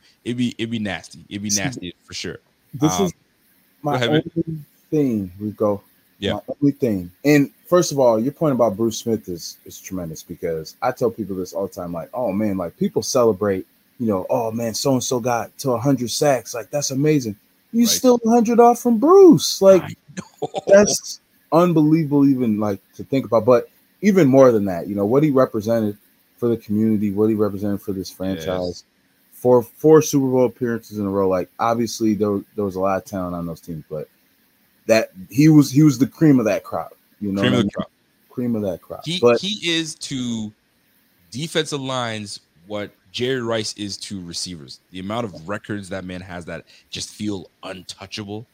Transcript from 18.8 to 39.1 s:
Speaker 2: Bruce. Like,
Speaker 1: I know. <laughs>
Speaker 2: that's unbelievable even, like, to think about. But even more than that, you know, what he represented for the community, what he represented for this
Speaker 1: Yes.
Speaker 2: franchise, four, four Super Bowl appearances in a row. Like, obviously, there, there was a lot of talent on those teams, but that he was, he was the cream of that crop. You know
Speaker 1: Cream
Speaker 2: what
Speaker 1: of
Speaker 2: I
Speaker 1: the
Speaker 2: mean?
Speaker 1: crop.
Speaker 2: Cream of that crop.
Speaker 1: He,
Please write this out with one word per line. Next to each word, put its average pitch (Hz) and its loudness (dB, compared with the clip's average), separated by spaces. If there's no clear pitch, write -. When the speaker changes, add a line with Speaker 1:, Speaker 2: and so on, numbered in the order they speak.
Speaker 2:
Bruce. 330 8
Like, 190 8
Speaker 1:
I - -10
know. - -10
<laughs> - -20
Speaker 2:
that's - 4
unbelievable 156 4
even, 123 0
like, 104 -2
to - -14
think 131 -2
about. 110 2
But 120 4
even 185 4
more 131 8
than 101 2
that, 87 -4
you 101 -6
know, 101 0
what 127 2
he 156 4
represented 113 0
for 120 -2
the 117 0
community, 107 0
what 107 2
he 113 0
represented 101 -2
for - -6
this 95 -10
Speaker 1:
Yes. - -20
Speaker 2:
franchise, 90 -6
four, 123 4
four 156 4
Super 139 0
Bowl 127 2
appearances 117 -4
in 101 -2
a 98 -2
row. 98 0
Like, 92 -2
obviously, 113 -2
there, 101 -2
there 104 -4
was 92 -6
a 92 -4
lot 95 0
of 92 -10
talent 90 -8
on 85 -8
those 82 -12
teams, 80 -14
but 76 -10
that 110 0
he 143 4
was, 147 6
he 135 4
was 143 4
the 135 2
cream 147 4
of 120 0
that 98 0
crop. - -10
You 101 -6
know 98 -2
Speaker 1:
Cream 123 0
Speaker 2:
what 127 0
Speaker 1:
of - -
Speaker 2:
I 117 2
Speaker 1:
the - -4
Speaker 2:
mean? 101 -6
Speaker 1:
crop. - -10
Speaker 2:
Cream 123 -6
of 107 -4
that 92 -6
crop. - -16
Speaker 1:
He, 175 -6